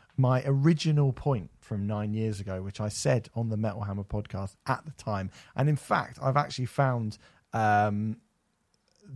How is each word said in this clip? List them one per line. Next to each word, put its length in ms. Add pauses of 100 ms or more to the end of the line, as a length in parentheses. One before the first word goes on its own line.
(200)
my 260
original 680
point 460
from 280
nine 260
years 260
ago, 220
which 200
I 80
said 460
on 140
the 80
Metal 240
Hammer 220
podcast 520 (120)
at 180
the 60
time. 380 (260)
And 140
in 60
fact, 460
I've 160
actually 280
found, 520 (360)
um, 640 (1000)